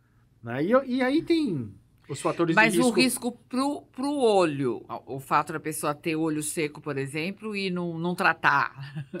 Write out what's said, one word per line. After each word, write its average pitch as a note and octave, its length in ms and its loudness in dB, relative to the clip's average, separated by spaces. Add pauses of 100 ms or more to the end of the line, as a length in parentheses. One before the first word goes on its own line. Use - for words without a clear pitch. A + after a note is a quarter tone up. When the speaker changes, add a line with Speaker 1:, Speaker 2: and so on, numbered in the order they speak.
(420)
Speaker 1:
né? A#2+ 220 -4
E, F#3 60 0 (260)
e C4+ 60 0
aí C#4 200 2
tem F#3+ 520 0 (340)
os C#3 120 -8
fatores E3 340 2
de - 20 2
Speaker 2:
Mas A3 200 6
o B3 140 6
Speaker 1:
risco G#3 100 2
Speaker 2:
risco B3 320 0 (160)
pro, C#4 340 -2 (100)
pro C#4+ 260 -4
olho, D#3+ 640 2 (220)
o C3+ 140 -8
fato D3+ 320 0
da D#3 80 -6
pessoa D#3 340 -4
ter D#3 220 -4
olho D#3 260 -2
seco, D3+ 380 -4
por C#3 180 -6
exemplo, E3 580 -6
e G3 140 -2
não, F3 280 -4
não F3 160 -2
tratar. C#3+ 920 0 (140)